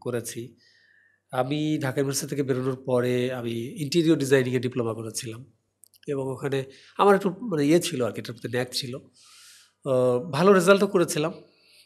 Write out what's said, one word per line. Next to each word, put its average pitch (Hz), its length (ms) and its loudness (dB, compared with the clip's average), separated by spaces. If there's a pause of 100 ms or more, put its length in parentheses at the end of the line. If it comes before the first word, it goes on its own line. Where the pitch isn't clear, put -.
করেছি। 120 540 -8 (760)
আমি 151 500 -2
ঢাকা 131 200 -2
ইউনিভার্সিটি 135 280 -4
থেকে 143 140 -4
বেরোনোর 127 320 -2
পরে 123 580 0
আমি 120 180 -6
ইন্টেরিয়র 151 640 0
ডিজাইনিংয়ে 127 420 2
ডিপ্লোমা 117 340 -2
করেছিলাম 113 520 -10 (640)
এবং 135 240 -4
ওখানে 135 320 -4 (340)
আমার 196 180 6
একটু 190 140 0
মানে 170 380 -2
ইয়ে 170 140 6
ছিল 127 240 -2
আর 104 60 -2
কি, 113 100 -10
এটার 117 140 -12
প্রতি 120 220 -8
ন্যাক 127 160 -4
ছিল। 127 220 -8
আহ, - 1400 -4
ভালো 180 220 6
রেজাল্টও 196 340 6
করেছিলাম। 165 460 0 (520)